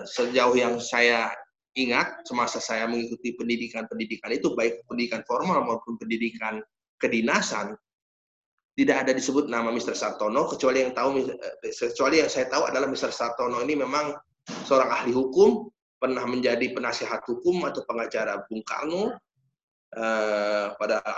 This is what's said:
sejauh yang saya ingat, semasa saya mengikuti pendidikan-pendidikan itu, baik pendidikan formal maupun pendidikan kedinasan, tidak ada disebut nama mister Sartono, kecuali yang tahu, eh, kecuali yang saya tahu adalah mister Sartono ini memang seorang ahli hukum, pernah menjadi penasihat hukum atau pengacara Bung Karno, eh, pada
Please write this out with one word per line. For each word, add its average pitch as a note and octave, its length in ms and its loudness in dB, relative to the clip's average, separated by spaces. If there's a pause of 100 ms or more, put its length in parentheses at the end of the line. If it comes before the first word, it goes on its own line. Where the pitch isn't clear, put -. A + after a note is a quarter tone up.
sejauh B2 560 4
yang A#2+ 240 2
saya A#2 480 4 (480)
ingat, B2+ 480 0
semasa A#2+ 320 -2
saya A2+ 320 -2
mengikuti A#2 480 -4
pendidikan-pendidikan A2+ 960 -4
itu, - 240 0
baik A#2 320 0
pendidikan A#2+ 320 -4
formal D3 400 0
maupun A#2 400 -4
pendidikan A2+ 560 -4 (400)
kedinasan, A#2 800 0 (960)
tidak C3+ 320 4
ada C3 80 2
disebut C3 320 0
nama A#2 240 -2
mister A#2 240 -2
Sartono, G#2+ 560 0
kecuali - 320 2
yang B2+ 160 0
tahu, C3 320 0
eh, - 400 -10
kecuali C#3 560 2
yang B2+ 60 -2
saya C3 180 0
tahu D3 160 2
adalah C3+ 240 0
mister C3 240 -2
Sartono A#2+ 480 -2
ini D3 160 0
memang C#3 400 -2 (480)
seorang C3 240 4
ahli B2 240 0
hukum, D#3+ 560 6 (320)
pernah B2+ 240 0
menjadi B2 480 0
penasihat A#2 480 -4
hukum F3 480 0
atau - 160 -8
pengacara A2 640 -2
Bung A2 160 -8
Karno, F#3 480 -2 (800)
eh, G#2+ 800 0
pada G#2+ 320 0 (120)